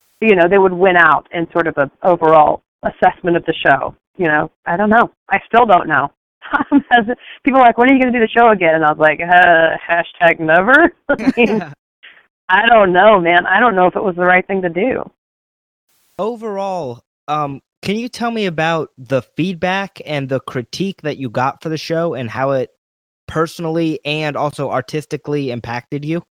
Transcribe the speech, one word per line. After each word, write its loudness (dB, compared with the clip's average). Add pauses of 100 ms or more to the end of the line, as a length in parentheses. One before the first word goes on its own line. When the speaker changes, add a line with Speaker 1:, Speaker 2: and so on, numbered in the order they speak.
(220)
Speaker 1:
you 4
know, 4
they 4
would 2
win 2
out 2
in -6
sort -2
of -6
a -2 (140)
overall 2 (220)
assessment -2
of -4
the -4 (120)
show. 0 (220)
You -2
know, 0 (140)
I -4
don't 0
know. 2 (180)
I -2
still 4
don't 2
know. 0 (400)
<laughs> -4 (720)
People 2
are 6
like, 4
"When 4
are 6
you 4
gonna 2
do -2
the 2
show 4
again?" 2
And 0
I 4
was -6
like, 2
"Uh, 4 (120)
hashtag 0
never." 4
<laughs> -12
I -2
mean, 0 (340)
Speaker 2:
<laughs> -20
Speaker 1:
I 2
don't 4
know, 6
man. 2
I 0
don't 2
know 2
if -2
it -6
was -4
the -4
right 2
thing -4
to -4
do. -4 (1080)
Speaker 2:
Overall, -8 (260)
um, -6 (200)
can -4
you -6
tell -6
me -4
about -4
the -4
feedback -6
and -8
the -4
critique -10
that -8
you -10
got -6
for -8
the -6
show -6
and -8
how -4
it -4 (580)
personally -4
and -6
also -6
artistically -6
impacted -10
you? -6 (120)